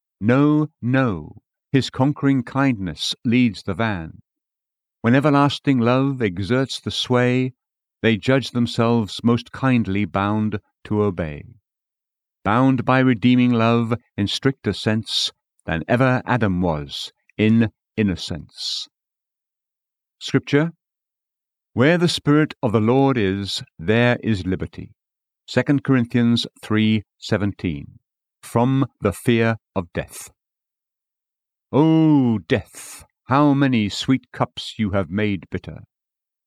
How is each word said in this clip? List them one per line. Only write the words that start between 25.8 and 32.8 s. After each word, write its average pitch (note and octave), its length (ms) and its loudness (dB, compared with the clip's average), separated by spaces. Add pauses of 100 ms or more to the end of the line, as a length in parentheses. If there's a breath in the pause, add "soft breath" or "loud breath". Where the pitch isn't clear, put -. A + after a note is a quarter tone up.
Corinthians A#2+ 600 2 (160)
three G#2+ 440 0 (120)
seventeen. F#2 800 -6 (460)
From C3 420 0 (140)
the G2 140 0
fear A2+ 440 0 (180)
of F2+ 180 -6
death. - 360 -10 (1400)
"O D3+ 680 4
death, - 640 -6 (220)